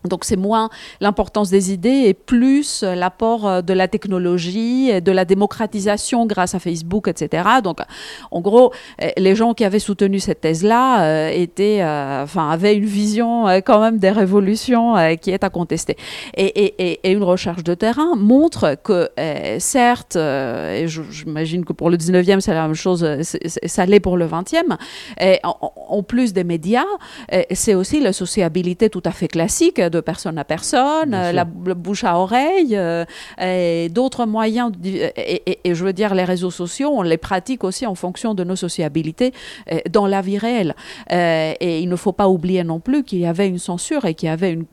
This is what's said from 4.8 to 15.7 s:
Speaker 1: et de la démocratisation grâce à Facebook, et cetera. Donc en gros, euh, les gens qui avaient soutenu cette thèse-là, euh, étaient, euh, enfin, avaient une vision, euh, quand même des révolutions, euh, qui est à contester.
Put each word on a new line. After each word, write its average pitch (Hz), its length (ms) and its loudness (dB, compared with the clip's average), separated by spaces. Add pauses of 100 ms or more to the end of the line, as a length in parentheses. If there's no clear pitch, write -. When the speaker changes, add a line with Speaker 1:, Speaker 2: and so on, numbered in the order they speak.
Speaker 1:
et 190 100 2
de 175 100 2
la 185 140 4
démocratisation 208 1000 0
grâce 190 280 -2
à 190 40 -2
Facebook, 170 500 -4
et 170 80 -2
cetera. 185 460 2
Donc 180 160 -4 (520)
en 170 120 -6
gros, 226 280 6 (300)
euh, 165 160 -2
les 190 180 4
gens 226 200 2
qui 220 100 0
avaient 196 140 2
soutenu 196 420 0
cette 185 220 -4
thèse-là, 208 640 4
euh, 156 260 2
étaient, 196 500 0
euh, 143 420 -2
enfin, 156 280 -2
avaient 196 260 4
une 202 80 0
vision, 214 640 0
euh, 185 140 6
quand 214 180 6
même 226 180 2
des 196 120 4
révolutions, 214 840 2
euh, 165 200 4
qui 165 160 -4
est 185 120 0
à 196 60 0
contester. 165 480 -4 (400)